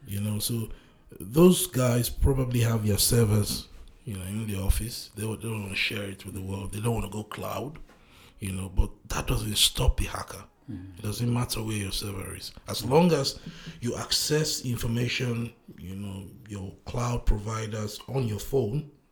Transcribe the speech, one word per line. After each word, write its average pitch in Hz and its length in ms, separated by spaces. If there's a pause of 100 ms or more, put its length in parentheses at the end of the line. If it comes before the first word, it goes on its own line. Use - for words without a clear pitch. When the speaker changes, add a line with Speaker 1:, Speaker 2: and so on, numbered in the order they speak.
Speaker 1:
You 101 140
know, 104 180
so 107 300 (500)
those 156 480
guys 120 420
probably 127 520
have 113 260
their 101 120
servers, 107 680 (380)
you 101 120
know, 92 80
in 107 220
the 101 140
office. - 560
They, 101 100
they 110 160
don't 110 220
wanna 98 100
share 101 300
it 98 200
with 98 100
the 98 80
world. 98 300
They 104 80
don't 117 140
wanna 98 160
go 107 140
cloud, - 540 (640)
you 95 120
know, 95 220
but 98 160 (180)
that - 180
doesn't 110 300
stop - 420
the 101 60
hacker. - 400 (260)
Speaker 2:
Mm. 92 280
Speaker 1:
It 98 40
doesn't 120 300
matter 120 300
where 110 140
your 98 160
server 98 440
is. - 160 (160)
As - 140
Speaker 2:
Mm. 113 80
Speaker 1:
long 165 220
as 139 260 (420)
you 120 160
access - 680
information, 120 880 (260)
you 90 180
know, 98 280 (240)
your 98 240 (120)
cloud 120 420
providers 107 720 (100)
on 131 200
your 104 100
phone 131 520 (220)